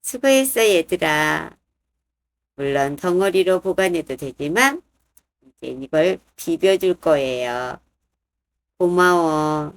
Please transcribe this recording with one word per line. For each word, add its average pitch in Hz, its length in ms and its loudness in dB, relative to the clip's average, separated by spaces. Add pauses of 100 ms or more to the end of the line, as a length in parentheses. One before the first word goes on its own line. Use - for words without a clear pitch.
수고했어, 269 580 0
얘들아. 160 960 0 (1000)
물론 139 380 -2
덩어리로 185 640 0
보관해도 175 560 -2
되지만 190 640 -2 (580)
이제 - 280 -20
이걸 156 520 -2 (160)
비벼줄 185 600 0
거예요. 127 840 -2 (960)
"고마워. 160 1000 2